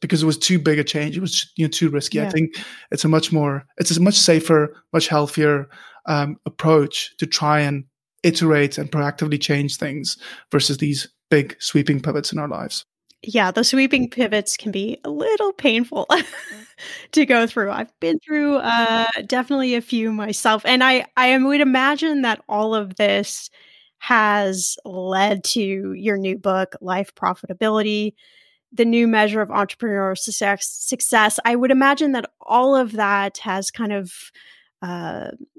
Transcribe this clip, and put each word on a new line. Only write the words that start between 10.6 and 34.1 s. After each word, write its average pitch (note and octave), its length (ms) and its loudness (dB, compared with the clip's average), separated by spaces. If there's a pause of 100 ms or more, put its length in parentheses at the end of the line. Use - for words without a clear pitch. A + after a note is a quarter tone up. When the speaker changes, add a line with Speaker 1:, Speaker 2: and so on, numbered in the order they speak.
Speaker 1:
these C#3+ 280 -2 (220)
big C#3+ 300 2
sweeping C#3+ 420 0
pivots C#3+ 300 -4
in D#3 80 -4
our D3 80 -6
lives. - 380 -8 (380)
Speaker 2:
Yeah, G#3 280 0
the A#3 120 0
sweeping C4 460 2
pivots G#3+ 480 -2
can G#3 140 -8
be G3 320 -6
a - 60 -10
little G4+ 420 -2
painful A#3 560 0 (540)
<laughs> - 500 -20
to D4+ 140 4
go A#3 220 4
through. G3+ 240 -2
I've A3 280 -8
been D#4+ 200 0
through, D4 380 0
uh, A3+ 500 2 (180)
definitely B3+ 500 0
a A#3 60 0
few A3+ 300 -2
myself. G#3+ 540 0
And B3+ 180 4
I, C4 240 2 (100)
I B3+ 200 4
would C#4 220 4
imagine C#4+ 640 2
that A#3 260 -2
all G#3+ 280 0
of G3+ 200 -4
this G3+ 540 0 (500)
has G#3 840 0
led F#3+ 580 0
to G3 500 -2
your G3+ 240 -2
new F#3+ 200 -2
book, F#3+ 420 -2
Life F#3+ 360 -6
Profitability, G#3+ 960 -2 (580)
The A#3 140 2
New A#3 220 4
Measure G#3+ 340 2
of G#3 80 -4
Entrepreneurial G3 680 -2
Success, G3+ 500 -4
Success. - 760 0
I A#3+ 120 2
would B3 160 4
imagine C#4 400 4
that A#3+ 180 -4 (100)
all B3+ 360 2
of B3 180 2
that G3+ 460 -2
has G3 320 -6
kind G#3 220 -4
of, G3 200 -6 (720)